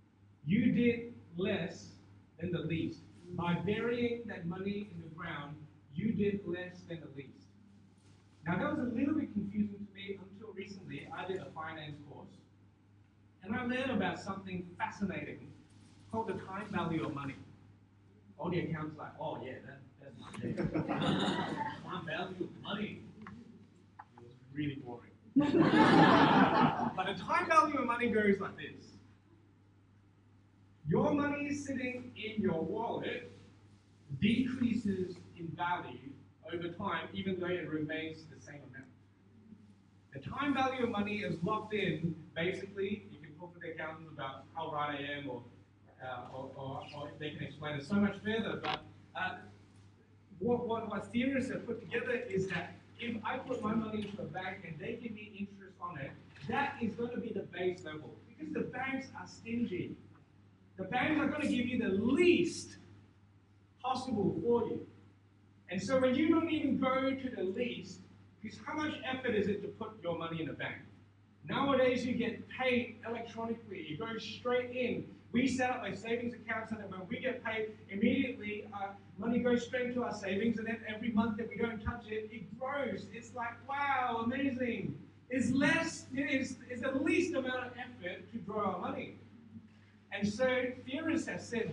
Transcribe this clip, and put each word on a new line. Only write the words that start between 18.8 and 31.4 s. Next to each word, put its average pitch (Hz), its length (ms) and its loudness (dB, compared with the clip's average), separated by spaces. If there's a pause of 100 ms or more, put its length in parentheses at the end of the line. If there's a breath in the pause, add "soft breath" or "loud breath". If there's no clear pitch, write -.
are - 20 -10
like, - 180 -10
"Oh, - 240 -6
yeah, 131 100 -8 (120)
that, - 140 -16 (200)
that's - 200 -18
my - 180 -16
thing." - 180 -2
<laughs> - 1300 0
Time 165 200 -6
value 180 380 -4
of - 180 -12
money. 208 380 -4 (1160)
It 120 40 -18
was 127 120 -18 (200)
really 147 220 -2
boring. - 340 -12 (240)
<laughs> - 1600 8
But - 100 0
the 196 160 0
time 339 260 2
value 320 300 6
of 247 80 0
money 240 240 2
goes 202 300 6
like - 160 -6
this. - 300 -12 (2000)
Your 240 240 6
money 285 400 2